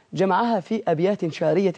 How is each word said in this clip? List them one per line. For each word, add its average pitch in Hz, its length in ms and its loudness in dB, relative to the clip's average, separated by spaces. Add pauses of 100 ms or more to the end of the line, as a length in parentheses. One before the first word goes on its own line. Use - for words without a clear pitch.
(120)
جمعها 190 480 2
في 220 280 -4
أبيات 170 440 0
شعرية 170 460 0